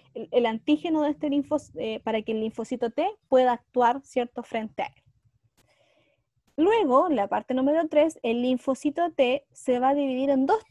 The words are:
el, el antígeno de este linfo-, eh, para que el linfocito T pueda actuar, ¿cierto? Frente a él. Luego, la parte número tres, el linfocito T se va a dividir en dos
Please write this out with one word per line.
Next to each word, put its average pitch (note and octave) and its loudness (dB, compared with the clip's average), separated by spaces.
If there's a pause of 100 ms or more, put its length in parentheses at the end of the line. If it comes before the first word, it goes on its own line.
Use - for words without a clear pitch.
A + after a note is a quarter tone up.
(140)
el, A3+ -12
el A#3+ 2
antígeno D4+ -2
de D4 0
este D4 -4
linfo-, C#4+ -2 (180)
eh, A3 -8
para A3 -2
que A3 -6
el A3 -4
linfocito A3+ -6
T E4+ -2 (180)
pueda B3+ 4
actuar, B3 0
¿cierto? A#3+ -6
Frente A3 -8
a - -8
él. - -20 (1500)
Luego, E4 4
la G#3 0
parte G#3+ -4
número D4 0
tres, D#4 2
el A#3+ -2
linfocito C#4 -2
T B3+ 0
se B3 -4
va B3+ 2
a C#4+ 2
dividir C#4 -2
en C4+ 2
dos A4 0